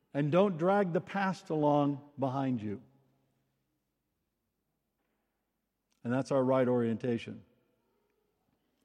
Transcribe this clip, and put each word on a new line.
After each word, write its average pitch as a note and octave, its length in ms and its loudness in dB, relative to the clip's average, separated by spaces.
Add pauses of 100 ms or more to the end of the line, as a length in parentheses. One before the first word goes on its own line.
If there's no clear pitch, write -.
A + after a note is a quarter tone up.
(140)
and D3+ 180 0
don't F#3 260 4
drag F#3 360 0
the E3+ 80 0
past F#3+ 480 -4
along D3 520 2 (180)
behind C3 420 -2
you. G2+ 200 -6 (3250)
And A#2+ 100 -4
that's C3+ 180 -2
our C#3 120 2
right C3 240 2
orientation. A#2 760 -2 (1400)